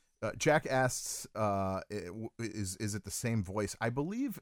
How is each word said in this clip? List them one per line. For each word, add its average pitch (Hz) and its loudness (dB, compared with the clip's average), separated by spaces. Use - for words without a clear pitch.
Uh, 107 -2
Jack 156 6
asks, - 0
uh, 98 2
i-, 95 -6
w-, 110 -8
is, 101 -4
is 107 -2
it 104 -6
the 95 -8
same 113 0
voice? 98 -2
I 117 2
believe 196 -2